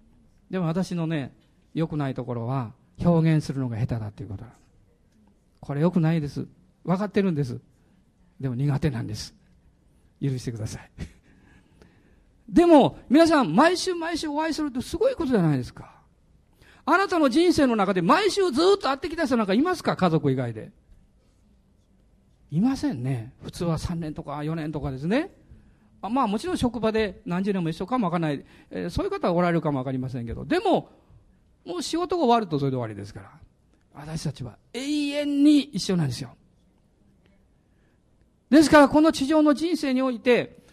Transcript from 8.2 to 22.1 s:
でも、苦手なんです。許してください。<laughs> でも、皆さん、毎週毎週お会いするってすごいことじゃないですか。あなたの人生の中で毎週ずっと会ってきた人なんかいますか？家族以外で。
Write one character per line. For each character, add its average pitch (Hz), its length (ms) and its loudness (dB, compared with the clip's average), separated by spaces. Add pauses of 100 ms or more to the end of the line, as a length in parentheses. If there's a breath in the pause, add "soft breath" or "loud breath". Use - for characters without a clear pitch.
で 135 80 -4
も、 120 80 -6
苦 139 240 0
手 156 100 0
な 120 100 -6
ん 113 60 -8
で 107 80 -8
す。 - 180 -12 (880)
許 135 180 -2
し - 60 -12
て 131 60 -8
く 113 80 -8
だ 110 80 -6
さ - 140 -12
い。 - 100 -20 (720 soft breath)
<laughs> - 840 -20
で 320 180 6
も、 277 320 8 (100)
皆 311 200 6
さ 302 140 4
ん、 160 120 0
毎 330 220 6
週 359 180 -4
毎 330 240 -4
週 320 80 -6
お 294 160 -4
会 320 80 -2
い 285 40 -4
す 320 60 -6
る 302 80 -2
っ - 40 -8
て 247 100 -6
す - 140 -8
ご 453 120 2
い 523 60 0
こ 339 100 -4
と 262 60 -2
じ 247 60 4
ゃ 185 60 4
な 151 120 4
い 131 40 0
で 123 40 -4
す 120 100 -14
か。 - 220 -20 (960 soft breath)
あ 330 100 4
な 392 100 0
た 370 100 0
の 294 100 4
人 320 240 4
生 294 140 2
の 233 80 2
中 202 200 0
で 180 60 0
毎 320 300 2
週 381 220 0
ず 247 80 0 (160)
っ - 20 0
と 277 100 -4
会 277 60 0
っ 269 40 -6
て 349 100 -6
き 320 80 -10
た 330 100 0
人 247 100 0
な 226 60 2
ん 196 60 -4
か 190 60 0
い 240 60 4
ま 359 140 2
す - 80 -8
か？ 180 140 -2
家 185 120 0
族 151 220 0
以 127 60 0
外 120 180 -6
で。 107 160 -14 (1800)